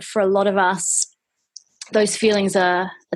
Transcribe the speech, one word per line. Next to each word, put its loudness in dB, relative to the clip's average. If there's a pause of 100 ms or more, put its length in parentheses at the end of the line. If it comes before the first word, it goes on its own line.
for -4
a 2
lot 2
of 0
us, 0 (840)
those 0
feelings 0
are, 2 (260)